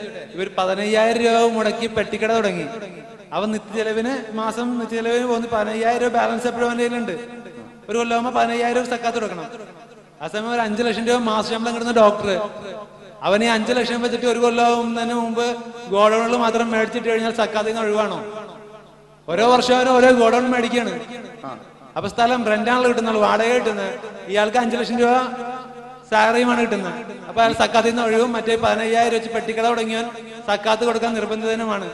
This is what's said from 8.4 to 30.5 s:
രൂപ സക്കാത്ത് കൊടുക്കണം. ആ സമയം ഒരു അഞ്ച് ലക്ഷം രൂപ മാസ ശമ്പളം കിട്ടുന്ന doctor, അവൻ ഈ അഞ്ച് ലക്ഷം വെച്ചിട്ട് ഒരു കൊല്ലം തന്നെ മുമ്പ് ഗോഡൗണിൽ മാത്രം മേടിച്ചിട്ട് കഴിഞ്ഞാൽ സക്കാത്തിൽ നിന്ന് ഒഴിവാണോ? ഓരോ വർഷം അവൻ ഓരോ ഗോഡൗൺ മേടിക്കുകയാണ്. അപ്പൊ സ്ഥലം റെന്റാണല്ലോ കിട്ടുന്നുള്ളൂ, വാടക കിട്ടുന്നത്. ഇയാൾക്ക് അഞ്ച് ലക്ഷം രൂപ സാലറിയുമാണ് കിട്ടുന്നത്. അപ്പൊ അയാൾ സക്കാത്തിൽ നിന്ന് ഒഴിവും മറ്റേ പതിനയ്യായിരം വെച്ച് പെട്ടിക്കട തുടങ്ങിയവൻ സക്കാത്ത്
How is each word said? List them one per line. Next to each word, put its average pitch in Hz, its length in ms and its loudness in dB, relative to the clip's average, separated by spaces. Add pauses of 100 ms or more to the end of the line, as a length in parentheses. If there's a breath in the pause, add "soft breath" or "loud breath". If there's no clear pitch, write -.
രൂപ 247 140 -2
സക്കാത്ത് 233 260 -2
കൊടുക്കണം. 180 280 -6 (760)
ആ - 100 -6
സമയം 214 240 -4
ഒരു 233 100 2
അഞ്ച് 208 200 0
ലക്ഷം 226 220 0
രൂപ 240 100 4 (120)
മാസ 214 220 0
ശമ്പളം 226 220 -2
കിട്ടുന്ന 233 280 -2
doctor, 208 260 4 (1000)
അവൻ 196 180 4
ഈ 233 120 2
അഞ്ച് 220 200 -2
ലക്ഷം 233 280 0
വെച്ചിട്ട് 240 280 -2
ഒരു 233 120 -2
കൊല്ലം 240 440 2 (100)
തന്നെ 233 220 -2
മുമ്പ് 233 260 -2 (460)
ഗോഡൗണിൽ 220 520 4
മാത്രം 226 280 2
മേടിച്ചിട്ട് 220 380 0
കഴിഞ്ഞാൽ 226 300 0
സക്കാത്തിൽ 214 320 0
നിന്ന് 226 120 -4
ഒഴിവാണോ? 208 340 0 (1120)
ഓരോ 202 200 2
വർഷം 247 260 4
അവൻ 254 180 4
ഓരോ 247 120 8 (120)
ഗോഡൗൺ 233 340 4
മേടിക്കുകയാണ്. 233 400 0 (1000)
അപ്പൊ 180 180 -4
സ്ഥലം 240 260 4 (120)
റെന്റാണല്ലോ 240 380 2
കിട്ടുന്നുള്ളൂ, 226 360 0
വാടക 214 320 2
കിട്ടുന്നത്. 208 340 -2 (400)
ഇയാൾക്ക് 214 300 2
അഞ്ച് 240 180 0
ലക്ഷം 233 220 -2
രൂപ 240 120 6 (960)
സാലറിയുമാണ് 233 540 4
കിട്ടുന്നത്. 202 340 -4 (300)
അപ്പൊ 185 140 0
അയാൾ 226 100 4 (100)
സക്കാത്തിൽ 226 300 2
നിന്ന് 240 160 -2
ഒഴിവും 226 280 2
മറ്റേ 220 180 0 (100)
പതിനയ്യായിരം 226 520 2
വെച്ച് 226 200 -4
പെട്ടിക്കട 220 340 -2
തുടങ്ങിയവൻ 226 360 -2 (420)
സക്കാത്ത് 220 400 0